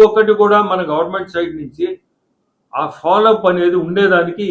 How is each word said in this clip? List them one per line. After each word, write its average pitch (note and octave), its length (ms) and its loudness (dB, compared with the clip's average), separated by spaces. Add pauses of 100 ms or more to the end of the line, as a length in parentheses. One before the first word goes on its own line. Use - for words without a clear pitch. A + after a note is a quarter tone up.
ఒక్కటి G#3+ 360 2
కూడా G#3 160 4 (140)
మన F#3 100 -2 (100)
గవర్నమెంట్ F3 440 -6
సైడ్ E3+ 260 -6
నుంచి D3+ 260 -8 (960)
ఆ - 20 -4 (160)
ఫాలోఅప్ G#3 520 2
అనేది F3 340 0
ఉండేదానికి F3+ 640 0